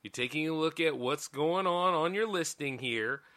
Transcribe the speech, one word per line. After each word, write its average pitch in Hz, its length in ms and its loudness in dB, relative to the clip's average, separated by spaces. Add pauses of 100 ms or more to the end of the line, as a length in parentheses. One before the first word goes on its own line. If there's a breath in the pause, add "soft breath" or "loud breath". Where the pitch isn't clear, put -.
You're 101 80 -10
taking 135 360 -2
a 160 60 -2
look 156 260 0
at 156 180 2
what's 127 300 -2
going 165 380 0
on 180 280 4
on 165 200 2
your 220 140 0
listing 147 520 -2
here. 120 420 -2 (160 loud breath)